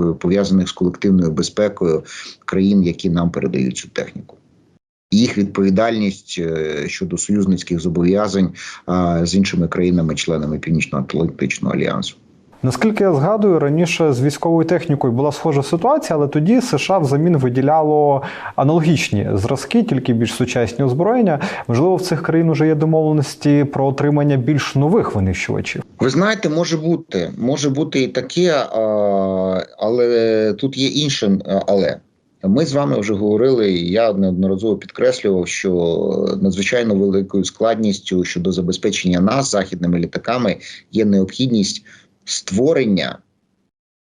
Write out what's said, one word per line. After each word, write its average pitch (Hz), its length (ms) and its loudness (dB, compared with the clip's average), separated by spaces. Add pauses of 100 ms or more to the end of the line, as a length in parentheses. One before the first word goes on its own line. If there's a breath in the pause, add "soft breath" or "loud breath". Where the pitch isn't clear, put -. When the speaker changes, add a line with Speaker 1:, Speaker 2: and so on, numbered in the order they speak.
(200)
Speaker 1:
пов'язаних 95 500 2
з - 20 -8
колективною 90 600 0
безпекою 90 720 -2 (420 loud breath)
країн, 95 380 2
які 87 260 -2
нам 85 220 0
передають 65 460 -4
цю - 120 -14
техніку. - 480 -10 (760)
Їх 107 260 2
відповідальність, 101 1000 0
е, 78 480 -4
щодо 87 300 -6
союзницьких 92 600 0
зобов'язань, 92 720 0 (360 loud breath)
а, 87 400 0
з 85 100 -2
іншими 90 320 0
країнами-членами 80 920 0
Північно-Атлантичного 76 1160 -2
альянсу. - 400 -4 (500)
Speaker 2:
Наскільки 208 380 0
я 185 100 4
згадую, 185 460 2
раніше 160 540 2
з 120 80 -2
військовою 160 460 2
технікою 147 460 0
була 139 180 0
схожа 143 320 0
ситуація, 233 540 0
але 147 100 2
тоді 156 300 2
С 240 200 0
Ш 185 160 -2
А 196 40 4
взамін 156 400 2
виділяло 143 840 2 (340 loud breath)
аналогічні 147 800 2
зразки, 131 500 0
тільки 127 300 0
більш 113 200 0
сучасні 123 520 -2
озброєння. 175 540 2 (280 loud breath)
Можливо, 147 280 2
в 180 60 -2
цих 165 200 -2
країн 165 280 2
уже 156 180 2
є 160 80 4
домовленості 151 1000 2
про 135 120 0
отримання 147 520 2
більш 131 380 0
нових 156 400 2
винищувачів? 98 680 -2 (160)
Speaker 1:
Ви 120 100 2
знаєте, 196 400 0
може 165 280 -2
бути. 156 600 -2
Може 135 320 -2
бути 143 320 -2
і 127 60 0
таке, 131 440 -2
а, 123 280 -2 (960)
але 113 760 2
тут 135 240 -4
є 135 100 0
інше, 127 580 0
а, 98 220 0
але. 92 300 2 (480)
Ми 117 200 2
з 135 80 -4
вами 139 260 0
вже 104 140 -2
говорили, 107 580 2
і 87 200 -2
я 110 220 2
неодноразово 95 640 0
підкреслював, 101 720 0
що 82 920 -2
надзвичайно 101 540 0
великою 98 480 0
складністю 107 800 -2
щодо 87 280 -4
забезпечення 90 680 -2
нас 123 320 0
західними 87 480 -2
літаками 113 560 -4 (360 loud breath)
є 107 140 0
необхідність 101 800 0 (400 loud breath)
створення, 107 920 0 (960)